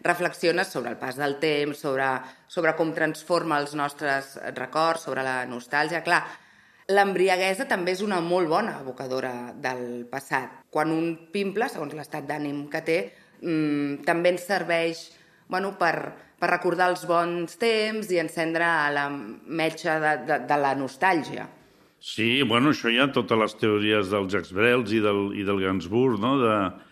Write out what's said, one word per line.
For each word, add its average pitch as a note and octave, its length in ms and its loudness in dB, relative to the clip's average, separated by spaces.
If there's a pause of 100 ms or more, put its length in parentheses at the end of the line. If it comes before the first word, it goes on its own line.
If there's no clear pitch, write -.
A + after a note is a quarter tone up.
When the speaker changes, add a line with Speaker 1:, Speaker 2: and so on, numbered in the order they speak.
Speaker 1:
reflexiones F3 640 0
sobre A#2+ 240 -6
el G#2+ 60 -8
pas C3 180 -8
del C#3+ 240 -2
temps, D3 380 0
sobre, C3+ 280 -2 (420)
sobre D#3+ 280 0
com D#3+ 180 0
transforma D#3+ 680 0
els C#3+ 160 -4
nostres C#3+ 640 -4 (160)
records, D#3+ 480 0
sobre C3 200 -4
la B2+ 220 -2
nostàlgia. D3 580 -2
Clar, E3+ 200 4 (680)
l'embriaguesa F#3+ 760 4
també F#3 260 0
és F3+ 80 -4
una G#3 200 0
molt F3 280 2
bona F3 320 0
evocadora B2+ 760 -6
del B2 560 -6
passat. C3+ 580 -4
Quan D#3 220 2
un E3 400 -2
pimpla, G3+ 380 -2
segons C#3+ 240 -8
l'estat D3 340 -10
d'ànim D3 420 -4
que D#3+ 120 -4
té, D#3+ 160 0 (440)
mm, D3 640 -2
també E3+ 280 2
ens F3+ 140 -6
serveix, E3 580 0 (420)
bueno, G3 300 -4
per, D#3 360 0 (260)
per F3 100 2
recordar F3 400 2
els E3+ 160 -2
bons E3+ 520 0
temps A3 540 0
i F3 80 4
encendre E3 460 0 (260)
la C#3+ 180 0
metxa D#3 880 -2
de, D3+ 140 2 (120)
de, D3 220 0
de D3 100 4
la C3+ 180 2
nostàlgia. C#3 720 -2 (560)
Speaker 2:
Sí, A#2 400 2
bueno, A#2+ 280 4
això A#2 200 0
hi A#2 80 2
ha C#3 140 6
totes A#2 260 2
les G#2+ 160 2
teories G#2 560 2
del G2+ 160 2
Jacques F#2 240 -2
Brel A#2+ 400 4
i A2 80 4
del, G2+ 380 2
i G2+ 60 -4
del G2 180 0
Gainsbourg, G2 580 2
no? B2 180 0
De, A2+ 180 4 (360)